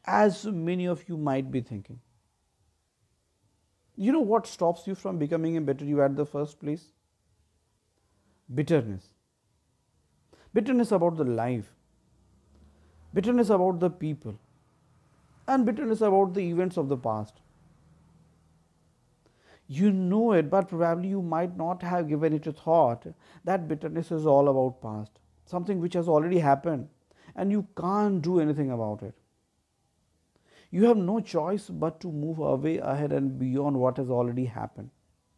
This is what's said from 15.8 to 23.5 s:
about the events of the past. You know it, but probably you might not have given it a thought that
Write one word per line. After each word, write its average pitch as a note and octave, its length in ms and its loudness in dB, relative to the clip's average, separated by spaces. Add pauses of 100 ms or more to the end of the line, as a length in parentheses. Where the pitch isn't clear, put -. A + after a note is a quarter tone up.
about G3 340 4
the G3+ 60 -2
events F3 360 -2
of D3 120 -2
the C#3 80 -2
past. A2 440 -6 (2250)
You F3 240 2
know G3 420 2
it, D#3+ 180 4
but F#3+ 180 2
probably E3+ 400 0
you G3 140 -2
might F3 340 -2
not F3 260 -6
have F3 260 -2
given D3+ 240 0
it D3+ 140 -2
a D#3+ 60 -4
thought D3 540 2 (380)
that F3 240 -2